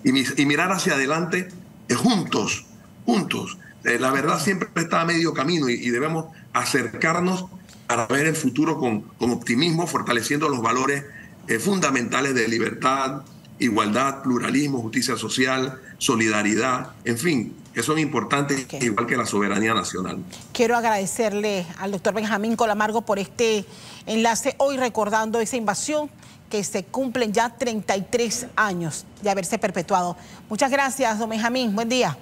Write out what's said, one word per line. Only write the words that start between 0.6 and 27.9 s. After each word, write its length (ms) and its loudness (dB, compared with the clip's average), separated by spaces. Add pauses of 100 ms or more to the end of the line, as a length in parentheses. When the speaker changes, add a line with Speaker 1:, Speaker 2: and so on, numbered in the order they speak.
Speaker 1:
hacia 220 0
adelante, 560 0 (400)
eh, 40 2
juntos, 720 0 (400)
juntos. 520 0 (260)
Eh, 160 2
la 120 2
verdad 280 0
siempre 360 -2
está 260 0
a 40 0
medio 280 2
camino 360 0
y, 40 2
y 160 -2
debemos 380 -2 (260)
acercarnos 920 0 (420)
para 200 0
ver 200 2
el 80 0
futuro 440 0
con, 220 0
con 300 -2
optimismo, 540 2
fortaleciendo 600 0
los 140 0
valores, 420 0 (440)
eh, 120 0
fundamentales 760 2
de 140 4
libertad, 760 0 (360)
igualdad, 640 2
pluralismo, 580 2
justicia 360 -2
social, 640 0 (180)
solidaridad, 960 2 (140)
en 120 0
fin, 360 0 (200)
que 100 -2
son 160 2
importantes, 680 0
Speaker 2:
Ok. 180 -6
Speaker 1:
igual 240 0
que 100 0
la 80 0
soberanía 480 2
nacional. 500 -4 (300)
Speaker 2:
Quiero 240 4
agradecerle 880 0 (140)
al 120 -4
doctor 220 -2
Benjamín 420 0
Colamargo 460 2
por 180 0
este 460 0 (400)
enlace 520 2
hoy 200 2
recordando 640 0
esa 160 -2
invasión 520 -2 (420)
que 120 -2
se 220 -4
cumplen 480 -2
ya 240 2
treinta 400 -2